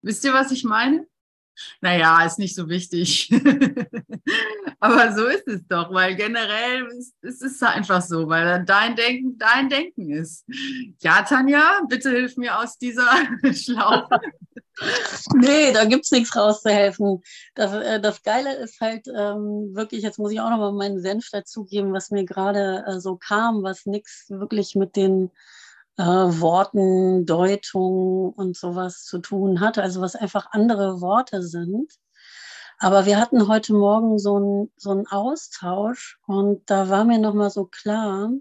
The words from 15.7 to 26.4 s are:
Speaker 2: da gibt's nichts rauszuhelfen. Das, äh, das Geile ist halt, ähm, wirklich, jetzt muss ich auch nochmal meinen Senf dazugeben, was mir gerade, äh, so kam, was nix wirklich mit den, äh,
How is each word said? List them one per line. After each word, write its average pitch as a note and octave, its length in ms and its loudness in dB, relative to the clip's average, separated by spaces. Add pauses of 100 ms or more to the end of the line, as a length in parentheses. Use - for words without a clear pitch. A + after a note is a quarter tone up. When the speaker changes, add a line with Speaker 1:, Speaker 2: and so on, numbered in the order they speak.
Speaker 2:
da A3 120 4
gibt's B3 260 2
nichts A#3+ 240 2
rauszuhelfen. G#3 880 2 (320)
Das, G3+ 200 -2
äh, A3 260 -4
das G#3 220 -2
Geile C4+ 340 -2
ist A#3+ 240 -14
halt, A3+ 280 -6
ähm, G#3 680 -6
wirklich, G#3+ 280 -8
jetzt G#3+ 160 -8
muss G#3 140 -4
ich A3 80 -4
auch A3+ 80 -2
nochmal G#3+ 240 0
meinen G3 280 -4
Senf G3+ 300 -6
dazugeben, G3 640 -6
was F#3+ 180 -6
mir G3+ 140 -2
gerade, G3 600 -4
äh, F#3 140 -8
so F#3 160 -8
kam, G#3+ 460 -2
was F#3+ 220 -8
nix - 460 -10
wirklich G3+ 460 -4
mit G3 200 0
den, F#3+ 340 2 (680)
äh, - 20 0 (380)